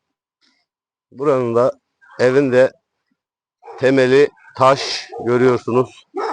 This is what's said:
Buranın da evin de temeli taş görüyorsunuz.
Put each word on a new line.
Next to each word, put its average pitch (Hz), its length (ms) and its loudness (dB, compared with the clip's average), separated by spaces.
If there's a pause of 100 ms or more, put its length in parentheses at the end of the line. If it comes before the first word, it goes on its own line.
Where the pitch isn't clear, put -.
(1120)
Buranın 127 440 -2
da 123 160 0 (480)
evin 127 320 2
de 127 200 2 (1080)
temeli 135 500 2 (260)
taş - 540 0 (160)
görüyorsunuz. 123 800 -2 (280)